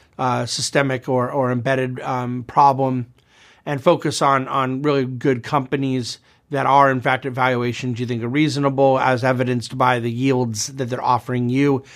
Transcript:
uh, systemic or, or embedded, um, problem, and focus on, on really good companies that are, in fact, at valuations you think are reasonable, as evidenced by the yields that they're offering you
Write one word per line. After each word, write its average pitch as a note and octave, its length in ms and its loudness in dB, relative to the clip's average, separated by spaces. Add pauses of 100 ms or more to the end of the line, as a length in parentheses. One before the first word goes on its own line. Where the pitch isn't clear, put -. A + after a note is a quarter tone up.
(160)
uh, B2 300 -2
systemic C3+ 600 -2
or, B2+ 200 0
or C3 220 -2
embedded, B2+ 480 -2
um, B2 460 -6
problem, C3 680 2 (540)
and C#3+ 160 -6
focus D#3+ 400 2
on, C3+ 240 2
on C3 360 -2
really C#3+ 220 2
good B2+ 380 -2
companies C3 760 -4 (300)
that C3+ 160 -2
are, C#3 220 6
in C3 120 0
fact, C3 260 0
at C3 60 -6
valuations B2 640 -2
you B2 80 -4
think A#2 160 -4
are A#2+ 60 -4
reasonable, C3+ 720 2
as B2+ 240 2
evidenced B2+ 520 0
by B2+ 220 2
the A#2 120 -2
yields B2 580 -2
that C3+ 160 -6
they're A#2+ 180 -6
offering B2 460 0
you C3+ 340 2 (140)